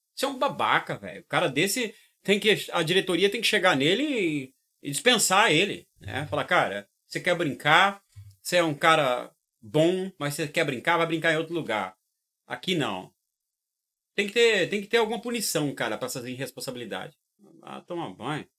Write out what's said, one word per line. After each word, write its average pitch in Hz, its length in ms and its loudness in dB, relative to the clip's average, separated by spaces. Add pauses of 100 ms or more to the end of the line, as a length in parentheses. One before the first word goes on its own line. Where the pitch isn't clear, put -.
(140)
Você - 100 -6
é 285 40 2
um 269 100 -8
babaca, 156 580 0
velho. 95 240 -14
O - 60 -20
cara 160 220 0
desse 196 460 -2 (280)
tem 202 180 2
que, 196 320 2
a 175 100 0
diretoria 180 480 2
tem 226 120 -4
que - 40 2
chegar 185 300 4
nele 170 260 2
e, 175 520 -2 (280)
e 143 80 -10
dispensar 202 600 4
ele, 156 340 0 (140)
né? 123 280 -6
Falar, 143 160 -2
"Cara, 101 440 0 (180)
você - 140 -8
quer 175 160 2
brincar, 165 680 2 (400)
você - 140 0
é 175 80 4
um 156 100 0
cara 143 560 2 (300)
bom, 170 580 2
mas 147 160 -4
você 156 140 -6
quer 165 160 0
brincar, 147 320 0
vai 165 100 2
brincar 160 260 0
em 151 40 2
outro 160 180 -4
lugar. 107 400 -4 (520)
Aqui 156 280 -4
não." 107 400 -4 (1000)
Tem 208 120 -2
que 202 60 -8
ter, 220 380 4
tem 208 100 -2
que 196 80 -10
ter 233 80 2
alguma 220 240 0
punição, 196 540 -2
cara, 113 240 -4
pra 131 80 -6
essas 123 180 -8
irresponsabilidades. 123 920 -10 (460)
Ah, - 200 -14
toma 156 320 -10
banho. 110 340 -8 (100)